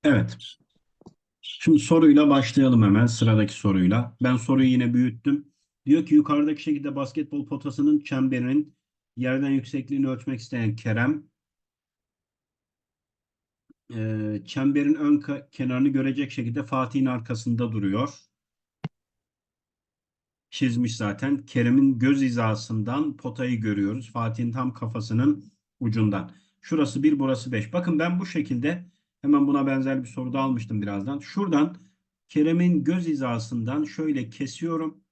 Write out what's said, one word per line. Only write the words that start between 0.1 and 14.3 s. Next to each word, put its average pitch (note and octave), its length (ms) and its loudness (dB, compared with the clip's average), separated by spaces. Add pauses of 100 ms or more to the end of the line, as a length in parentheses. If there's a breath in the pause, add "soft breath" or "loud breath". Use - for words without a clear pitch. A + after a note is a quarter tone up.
Şimdi - 380 2
soruyla D3+ 500 6
başlayalım C3 540 4
hemen, G#2 220 6
sıradaki A2 480 2
soruyla. G2 720 0
Ben B2+ 140 2
soruyu C3 320 2
yine B2 240 2
büyüttüm. B2+ 580 0 (340)
Diyor - 200 4
ki, D4+ 100 2
"Yukarıdaki D4 480 2
şekilde C#3+ 320 -4
basketbol C#3 500 -6
potasının D3 540 0
çemberinin C3 760 -2 (420)
yerden C3 320 -2
yüksekliğini C3+ 580 -2
ölçmek C3 320 -6
isteyen A2+ 360 -4
Kerem, A#2+ 520 -2 (2750)
e, A2 520 -6